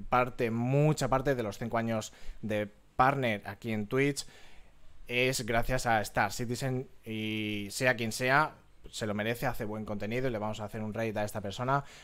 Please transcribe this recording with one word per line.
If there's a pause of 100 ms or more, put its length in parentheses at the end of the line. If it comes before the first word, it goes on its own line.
parte,
mucha
parte
de
los
cinco
años (300)
de (280)
partner
aquí
en
Twitch (840)
es
gracias
a
Star
Citizen (160)
y
sea
quien
sea, (360)
se
lo
merece,
hace
buen
contenido
y
le
vamos
a
hacer
un
raid
a
esta
persona. (200)